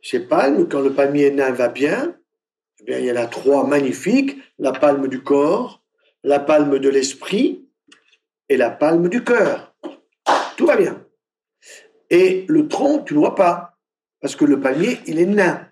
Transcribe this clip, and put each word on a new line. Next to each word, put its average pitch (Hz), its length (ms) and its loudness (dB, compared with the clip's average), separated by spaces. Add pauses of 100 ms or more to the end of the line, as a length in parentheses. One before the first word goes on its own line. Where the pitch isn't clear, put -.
Ces 120 200 -6
palmes, 139 480 0
quand 143 120 -4
le 135 120 0
palmier 143 380 2
nain 139 200 0
va 120 160 -2
bien, 170 480 -4 (640)
eh - 60 -20
bien, 127 140 -6
il 127 60 -4
y 123 60 -2
en 120 60 -4
a 117 80 -2
trois 131 420 0
magnifiques, 147 680 0 (200)
la 135 140 -2
palme 139 360 0
du 131 140 -8
corps, 143 640 0 (400)
la 143 160 2
palme 143 400 2
de 135 100 2
l'esprit - 760 -2 (800)
et 135 100 2
la 120 120 2
palme 170 400 0
du 240 140 -2
cœur. 214 520 -2 (800)
Tout 247 100 -2
va 277 120 4
bien. 139 260 -2 (1040)
Et 185 380 2
le 151 200 2
tronc, - 360 0
tu - 100 -8
le 147 60 2
vois - 160 2
pas, - 420 0 (440)
parce 139 140 -6
que 156 100 2
le 139 140 4
palmier, 147 460 -2
il 160 140 -6
est 180 60 4
nain 190 460 0